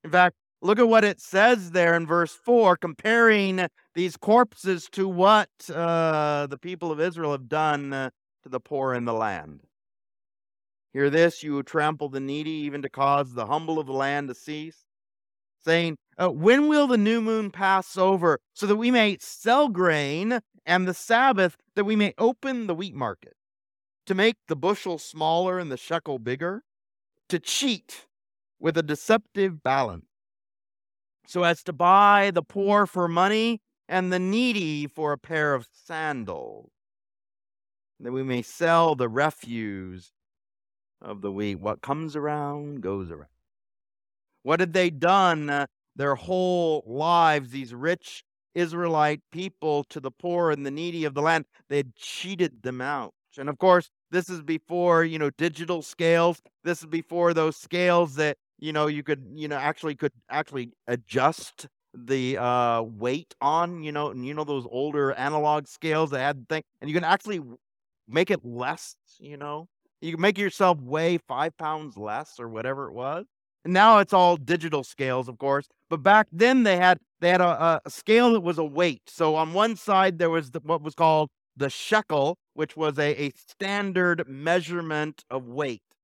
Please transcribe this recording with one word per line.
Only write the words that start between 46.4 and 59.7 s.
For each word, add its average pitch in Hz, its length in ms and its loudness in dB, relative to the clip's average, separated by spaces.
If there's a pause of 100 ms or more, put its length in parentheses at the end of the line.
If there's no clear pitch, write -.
lives, 151 680 2
these 127 220 -12
rich 156 520 -6 (280)
Israelite 160 680 0 (100)
people, 156 540 -6
to - 160 -14
the 131 100 -8
poor 175 400 -2
and 143 140 -4
the 135 60 -6
needy 165 340 -6
of 139 80 -4
the 143 80 -4
land? 160 240 0 (240)
They 143 80 -2
had 131 180 -4
cheated 175 680 -6
them 127 180 -6
out. 135 320 -6 (240)
And 139 100 -8
of 143 100 -6
course, 180 320 4 (220)
this 180 180 -2
is 175 120 -10
before, 165 640 0
you 160 120 -8
know, 147 120 -2
digital 160 520 -4
scales. 170 600 0 (220)
This 170 180 -4
is 160 60 -20
before 170 460 -2
those 160 220 0
scales 175 600 -2
that, 151 220 -2 (220)
you 151 140 -10
know, 151 140 0
you 147 140 -6
could, 139 220 -4 (100)
you 151 140 -12
know, 147 80 -6
actually 147 400 -4